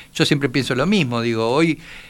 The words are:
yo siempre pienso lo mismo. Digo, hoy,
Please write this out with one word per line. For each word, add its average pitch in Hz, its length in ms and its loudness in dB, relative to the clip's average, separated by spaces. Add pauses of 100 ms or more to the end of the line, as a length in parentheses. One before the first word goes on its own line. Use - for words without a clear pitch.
(140)
yo 160 100 2
siempre 143 240 2
pienso 135 260 -2
lo 127 120 0
mismo. 143 340 2
Digo, 113 300 0
hoy, 151 280 2 (320)